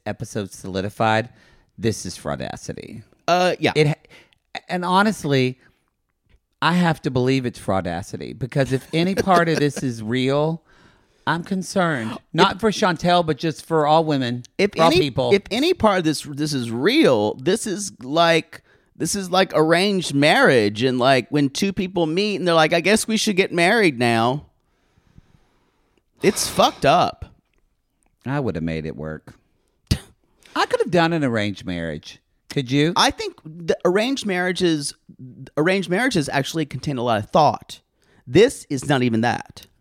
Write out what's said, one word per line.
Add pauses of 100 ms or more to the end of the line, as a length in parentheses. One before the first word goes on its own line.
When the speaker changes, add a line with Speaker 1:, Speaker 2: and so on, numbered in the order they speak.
Speaker 1:
episode
solidified, (480)
this
is
fraudacity. (240)
Speaker 2:
Uh,
yeah.
Speaker 1:
It
ha-,
and
honestly, (1040)
I
have
to
believe
it's
fraudacity
because
if
any
part
of
this
is
real, (640)
I'm
concerned.
Speaker 2:
<gasps>
Speaker 1:
Not
Speaker 2:
If
Speaker 1:
for
Chantel,
but
just
for
all
women, (140)
Speaker 2:
if
Speaker 1:
for
all
Speaker 2:
any,
Speaker 1:
people.
Speaker 2:
if
any
part
of
this,
this
is
real,
this
is (120)
like, (320)
this
is
like
arranged
marriage
and,
like,
when
two
people
meet
and
they're
like,
"I
guess
we
should
get
married
now." (1700)
It's
fucked
up. (1040)
Speaker 1:
I
would
have
made
it
work. (1160)
I
could
have
done
an
arranged
marriage. (300)
Could
you?
Speaker 2:
I
think
the
arranged
marriages, (640)
arranged
marriages
actually
contain
a
lot
of
thought. (480)
This
is
not
even
that. (160)